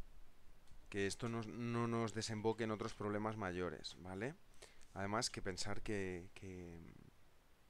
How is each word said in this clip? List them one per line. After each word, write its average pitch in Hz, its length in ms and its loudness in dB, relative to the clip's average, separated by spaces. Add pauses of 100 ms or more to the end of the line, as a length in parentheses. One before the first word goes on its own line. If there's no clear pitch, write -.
(880)
que 98 160 4
esto 107 240 0
no, 117 140 2
no 117 440 2
nos 117 260 4
desemboque 110 500 4
en 110 80 4
otros 107 220 0
problemas 104 440 2
mayores, 90 600 0
¿vale? 98 360 -2 (580)
Además, 101 360 2
que - 120 -4
pensar 98 400 2
que, 95 520 0
que, 90 460 -8 (920)